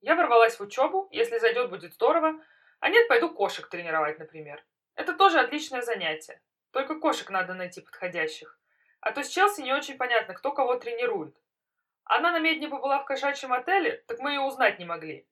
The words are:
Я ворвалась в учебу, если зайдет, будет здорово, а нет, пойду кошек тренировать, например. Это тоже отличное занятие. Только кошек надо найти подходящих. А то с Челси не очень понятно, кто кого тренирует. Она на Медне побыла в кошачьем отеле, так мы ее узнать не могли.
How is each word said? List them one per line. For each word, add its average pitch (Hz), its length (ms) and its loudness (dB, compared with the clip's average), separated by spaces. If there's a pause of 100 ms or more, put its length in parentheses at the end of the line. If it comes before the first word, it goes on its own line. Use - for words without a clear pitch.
Я 277 160 2
ворвалась 233 420 6
в - 60 -8
учебу, 311 480 0
если 233 260 0
зайдет, 233 320 0
будет 165 240 -14
здорово, 311 500 2 (360)
а - 80 -2
нет, 466 180 6
пойду 339 260 2
кошек - 360 -4
тренировать, 160 500 -2
например. 156 460 -18 (320)
Это 330 160 -6
тоже 339 260 6
отличное 262 440 -2
занятие. 180 600 -6 (300)
Только 269 260 -4
кошек - 320 -2
надо 185 240 -2
найти 180 260 -12
подходящих. 165 800 -8 (420)
А 208 120 -4
то 285 100 -6
с 277 60 -8
Челси 403 320 2
не 262 120 -2
очень 277 240 -4
понятно, 240 380 0
кто 269 160 -4
кого 254 240 2
тренирует. 233 600 -6 (680)
Она 339 300 2
на 330 80 0
Медне 311 280 0
побыла 277 300 -2
в 277 60 -4
кошачьем 277 480 -4
отеле, 330 560 0
так 233 100 -8
мы 277 140 -4
ее 277 100 -2
узнать 240 380 0
не 180 40 -12
могли. 160 480 -10